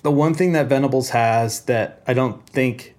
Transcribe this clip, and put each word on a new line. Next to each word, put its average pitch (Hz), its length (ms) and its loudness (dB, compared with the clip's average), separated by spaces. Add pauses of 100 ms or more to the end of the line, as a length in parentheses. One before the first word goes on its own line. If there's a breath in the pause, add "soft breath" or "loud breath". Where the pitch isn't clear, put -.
the 147 100 0
one 147 220 2
thing 175 200 2
that 147 140 2
Venables 131 420 0
has 113 560 0
that 113 420 -4
I 131 60 0
don't 123 340 -2
think 127 520 -4